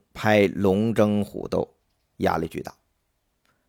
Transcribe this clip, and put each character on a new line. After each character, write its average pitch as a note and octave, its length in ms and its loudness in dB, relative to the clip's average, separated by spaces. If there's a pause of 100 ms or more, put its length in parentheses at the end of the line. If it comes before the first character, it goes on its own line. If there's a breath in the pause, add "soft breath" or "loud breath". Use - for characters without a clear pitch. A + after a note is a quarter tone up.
(120)
拍 G#2+ 400 2
《龙 G2+ 400 0
争 G#2 320 0
虎 - 220 -10
斗》 - 300 -4 (480)
压 F2+ 140 0
力 E2 100 -6
巨 A#2+ 120 -10
大， - 140 -14 (960)